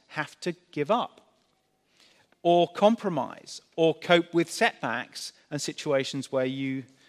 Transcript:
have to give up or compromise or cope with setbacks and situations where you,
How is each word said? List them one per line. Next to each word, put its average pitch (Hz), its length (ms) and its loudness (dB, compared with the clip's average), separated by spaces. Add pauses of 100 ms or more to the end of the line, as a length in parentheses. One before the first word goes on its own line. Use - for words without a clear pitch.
have - 320 -8
to 175 160 -6 (160)
give 147 180 -4
up 220 300 -2 (1200)
or 170 240 6
compromise - 920 -2 (160)
or 165 180 4
cope 170 400 2
with 165 160 2
setbacks - 840 -4 (160)
and 147 140 -6
situations 139 680 -4
where 131 120 0
you, 135 380 -4 (260)